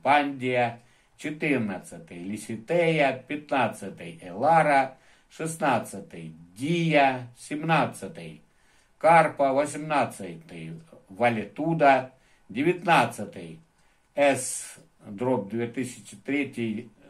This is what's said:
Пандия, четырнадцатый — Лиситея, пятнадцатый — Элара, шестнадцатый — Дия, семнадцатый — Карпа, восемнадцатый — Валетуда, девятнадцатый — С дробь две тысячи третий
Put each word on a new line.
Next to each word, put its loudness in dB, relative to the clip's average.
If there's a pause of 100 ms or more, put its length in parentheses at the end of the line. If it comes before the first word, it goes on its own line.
Пандия, 2 (360)
четырнадцатый — -4
Лиситея, 0
пятнадцатый — -4
Элара, 2 (340)
шестнадцатый — -6 (240)
Дия, 2
семнадцатый — -4 (560)
Карпа, 4
восемнадцатый — -4 (280)
Валетуда, 2 (380)
девятнадцатый — 0 (560)
С 0 (280)
дробь -2
две -4
тысячи -10
третий -4 (200)